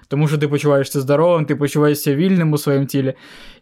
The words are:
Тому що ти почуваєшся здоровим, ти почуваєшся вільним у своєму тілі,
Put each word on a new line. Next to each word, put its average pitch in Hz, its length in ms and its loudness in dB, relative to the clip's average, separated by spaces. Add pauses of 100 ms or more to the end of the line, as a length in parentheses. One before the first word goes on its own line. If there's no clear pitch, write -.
Тому 147 200 0
що 151 100 -2
ти 147 100 0
почуваєшся 143 540 0
здоровим, 151 440 2
ти 147 100 -2
почуваєшся 147 600 0
вільним 170 380 2
у 147 40 0
своєму 139 280 0
тілі, 131 280 -2 (480)